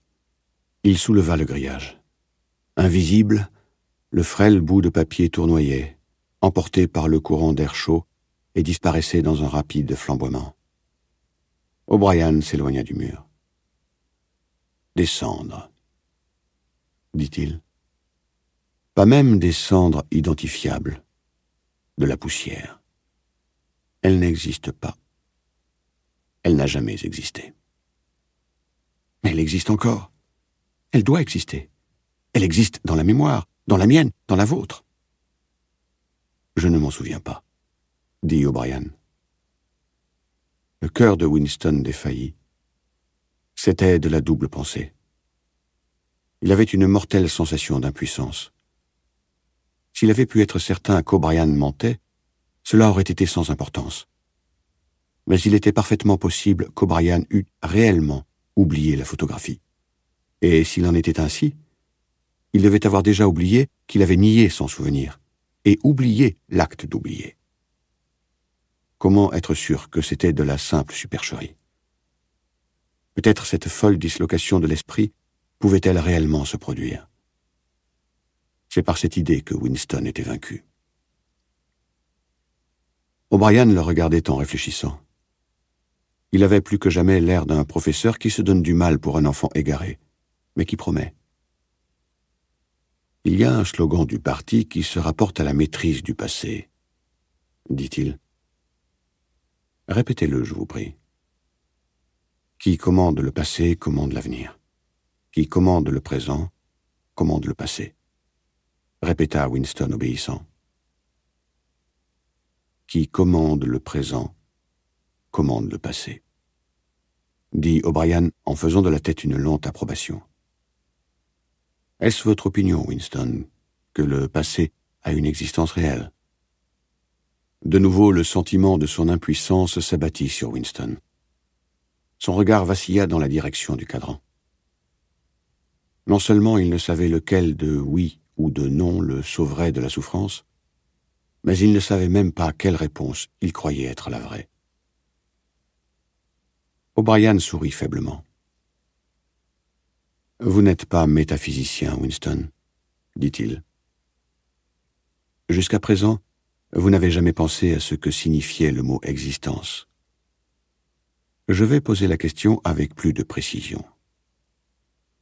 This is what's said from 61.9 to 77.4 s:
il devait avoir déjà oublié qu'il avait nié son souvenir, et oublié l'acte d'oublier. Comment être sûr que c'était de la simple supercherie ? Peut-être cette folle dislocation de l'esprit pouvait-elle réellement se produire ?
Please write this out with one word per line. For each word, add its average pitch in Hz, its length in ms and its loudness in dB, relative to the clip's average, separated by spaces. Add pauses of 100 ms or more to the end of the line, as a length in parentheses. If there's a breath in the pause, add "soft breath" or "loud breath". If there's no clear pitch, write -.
il 98 80 6
devait 101 240 4
avoir 95 160 4
déjà 101 260 4
oublié 92 400 2 (180)
qu'il 101 140 0
avait 90 160 4
nié 110 320 6
son 85 200 -4
souvenir, 69 520 -4 (460)
et 101 180 6
oublié 131 540 2 (100)
l'acte - 380 -4
d'oublier. - 500 -10 (1600)
Comment 98 380 4
être 87 180 -4
sûr - 380 -4
que 82 100 -2
c'était 78 320 0
de 73 100 -2
la 71 140 -2
simple - 380 -4
supercherie ? - 640 -10 (1600)
Peut-être - 320 2
cette - 240 -4
folle 101 300 2
dislocation 85 640 -2
de 82 60 2
l'esprit 78 460 -2 (460)
pouvait-elle 92 400 2
réellement 78 480 0
se - 100 -8
produire ? 64 500 -10 (1700)